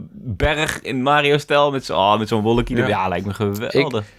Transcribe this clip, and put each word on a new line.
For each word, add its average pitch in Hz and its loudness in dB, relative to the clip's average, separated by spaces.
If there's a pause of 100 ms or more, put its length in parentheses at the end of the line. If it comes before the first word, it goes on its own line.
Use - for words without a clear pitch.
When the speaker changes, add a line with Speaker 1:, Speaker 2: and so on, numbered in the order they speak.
(140)
Speaker 1:
berg 147 -4
in 131 -4
Mario-stijl 143 2
met 135 -4
zo-, 78 -4
oh, 101 4
met 110 -2
zo'n 113 0
wolkje. 117 0
Speaker 2:
Ja. 120 2
Speaker 1:
Ja, 95 0
lijkt 92 -4
me 98 -4
geweldig. 110 -2 (160)